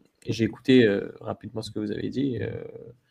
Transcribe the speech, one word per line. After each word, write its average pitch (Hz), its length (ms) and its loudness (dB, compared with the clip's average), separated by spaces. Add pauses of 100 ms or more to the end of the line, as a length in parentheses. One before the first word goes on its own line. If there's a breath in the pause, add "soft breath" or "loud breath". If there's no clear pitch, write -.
(280)
j'ai 113 160 -2
écouté, 120 420 6
euh, 101 260 0 (100)
rapidement 110 400 -10
ce 104 100 -10
que 110 80 -8
vous 104 120 -4
avez - 180 -6
dit, 123 320 -2
euh, - 80 -6 (600)